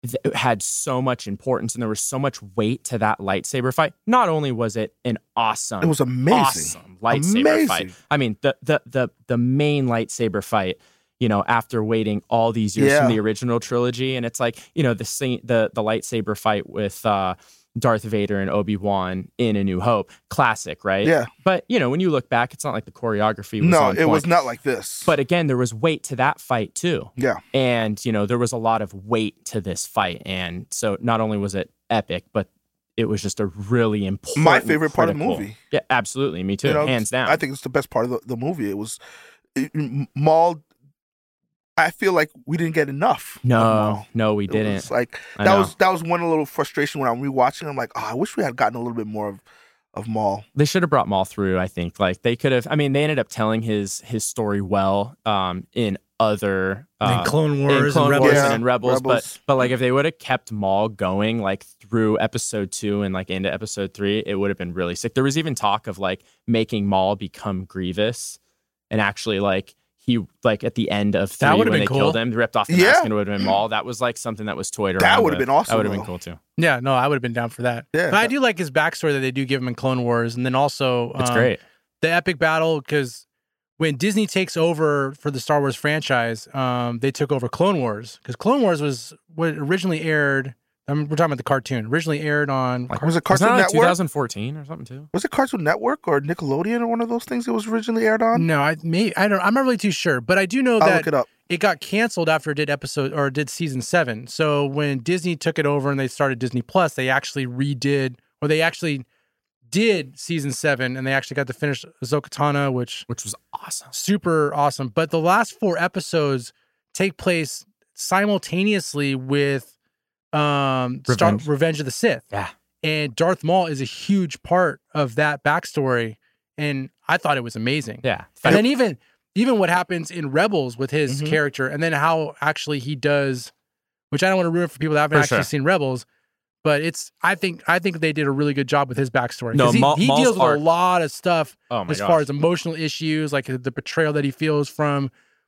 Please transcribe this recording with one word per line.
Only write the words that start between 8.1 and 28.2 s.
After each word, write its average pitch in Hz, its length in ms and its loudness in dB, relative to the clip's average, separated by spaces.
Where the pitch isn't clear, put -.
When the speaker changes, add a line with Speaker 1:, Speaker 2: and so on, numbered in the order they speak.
Speaker 1:
I 147 60 2
mean, 117 240 0
the, 139 200 0
the, 151 240 0
the, 127 240 -2
the 120 100 0
main 139 500 2
lightsaber 113 560 -2
fight, 95 340 -2
you 123 100 2
know, 101 180 2
after 113 360 0
waiting 107 460 0
all 113 220 2
these 107 260 0
years 139 200 4
from 143 120 4
Speaker 2:
Yeah. 113 60 4
Speaker 1:
the 107 40 2
original 117 400 0
trilogy, 123 560 -2
and 120 100 -4
it's - 140 -8
like, 117 180 -2
you 160 80 0
know, 120 100 2
the 110 120 -6
sa-, 127 380 -4
the, 117 300 2
the 113 100 -2
lightsaber 107 540 -2
fight 107 320 -2
with, - 360 -6
uh, 95 300 0
Darth 113 240 2
Vader 104 400 -2
and 98 80 -2
Obi-Wan 95 880 -2
in 113 180 0
A 98 80 0
New 92 160 0
Hope, 104 300 0
classic, 113 520 0
right? 98 220 0
Speaker 2:
Yeah. 147 200 2
Speaker 1:
But, 185 260 2
you 240 80 2
know, 127 140 2
when 151 80 -2
you 185 100 2
look 139 180 0
back, 123 240 0
it's - 120 -14
not 139 100 -4
like 107 120 -6
the - 60 -20
choreography 107 680 -2
was 170 80 4
Speaker 2:
No, 165 140 6
Speaker 1:
on - 160 2
Speaker 2:
it 160 100 4
was - 140 2
Speaker 1:
point. 170 80 -2
Speaker 2:
not 165 140 4
like 120 180 -8
this. 120 420 -4
Speaker 1:
But 151 140 4
again, 170 260 0
there 131 120 2
was 117 180 0
weight 151 300 0
to 135 100 -8
that 131 260 0
fight 117 320 -2
too. 165 420 -2
Speaker 2:
Yeah. 120 200 0
Speaker 1:
And, 117 500 0
you 120 80 -2
know, 104 140 2